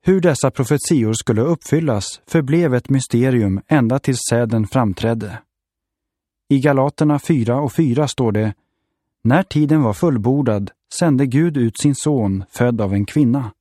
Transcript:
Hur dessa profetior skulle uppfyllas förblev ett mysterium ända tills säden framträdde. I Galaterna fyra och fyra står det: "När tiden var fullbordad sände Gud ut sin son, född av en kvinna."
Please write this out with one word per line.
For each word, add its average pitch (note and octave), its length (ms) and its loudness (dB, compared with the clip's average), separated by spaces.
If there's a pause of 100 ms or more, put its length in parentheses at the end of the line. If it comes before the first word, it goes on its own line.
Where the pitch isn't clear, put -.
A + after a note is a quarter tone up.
Hur F#3 200 2
dessa C#3 300 2
profetior C3 600 0
skulle A2+ 280 0
uppfyllas D3 840 -2
förblev D#3 480 0
ett B2 160 -2
mysterium B2 760 0
ända C3+ 320 2
tills B2+ 200 -2 (100)
säden A#2 380 0
framträdde. A2+ 720 -4 (1080)
I C#3 100 2
Galaterna C#3+ 600 2
fyra B2+ 420 0
och C3+ 120 -4
fyra C#3+ 340 0
står A#2+ 240 -2
det: G#2 220 -2 (680)
"När D3 220 2
tiden D3+ 380 0
var A2 120 0
fullbordad A#2+ 800 0 (280)
sände C#3+ 260 2
Gud D3 320 0
ut A#2 220 0
sin C#3+ 160 2
son, G2+ 540 -2
född A#2+ 320 0
av G2 120 -2
en G2+ 120 0
kvinna." C3 560 0